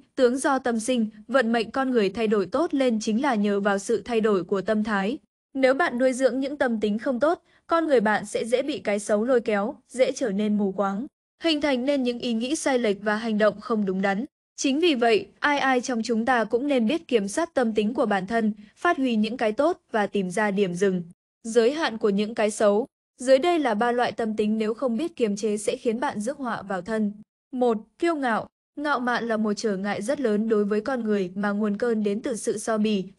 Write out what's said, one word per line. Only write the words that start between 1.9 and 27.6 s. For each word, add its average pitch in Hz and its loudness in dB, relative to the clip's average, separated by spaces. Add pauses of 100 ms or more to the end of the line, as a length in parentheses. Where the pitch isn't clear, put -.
người 214 2
thay 226 -2
đổi 208 2
tốt 302 -2
lên 254 2
chính 220 0
là 277 2
nhờ 202 0
vào 202 2
sự 196 -2
thay 233 -2
đổi 202 2
của 196 -2
tâm 214 0
thái. 214 -2 (360)
Nếu 262 4
bạn 294 0
nuôi 262 4
dưỡng 254 0
những 294 -4
tâm 240 0
tính 214 0
không 247 -2
tốt, 320 0 (240)
con 330 0
người 269 4
bạn 208 0
sẽ - -4
dễ 233 0
bị 277 -4
cái 208 -2
xấu 208 0
lôi 247 2
kéo, 214 -2 (120)
dễ 240 0
trở 262 -2
nên 208 0
mù 202 0
quáng, 196 -2 (360)
hình 311 0
thành 269 0
nên 285 2
những 240 -2
ý 240 -4
nghĩ 247 -2
sai 277 0
lệch 202 -2
và 214 0
hành 220 -2
động 208 2
không 214 -2
đúng 190 -2
đắn. 196 0 (320)
Chính 277 0
vì 330 4
vậy, 233 2 (140)
ai 285 2
ai 262 2
trong 233 -4
chúng 226 0
ta 240 2
cũng 240 -2
nên 254 2
biết 311 -2
kiểm 202 0
soát 320 -4
tâm 226 0
tính 214 0
của 262 0
bản 196 0
thân, 220 0 (240)
phát 349 2
huy 254 0
những 214 0
cái 220 0
tốt 320 2 (100)
và 208 0
tìm 190 -2
ra 208 0
điểm 190 0
dừng, 185 0 (400)
giới 233 2
hạn 285 -2
của 220 0
những 208 0
cái 214 0
xấu. 214 2 (340)
Dưới 262 6
đây 349 2
là 254 0
ba 240 0
loại 240 0
tâm 220 -4
tính 214 0
nếu 220 -2
không 233 -2
biết 330 -4
kiềm 208 0
chế 208 -2
sẽ 226 -4
khiến 240 -2
bạn 262 -4
rước 262 -6
họa 240 -6
vào 190 -6
thân. 214 -2 (400)
Một, 247 0 (200)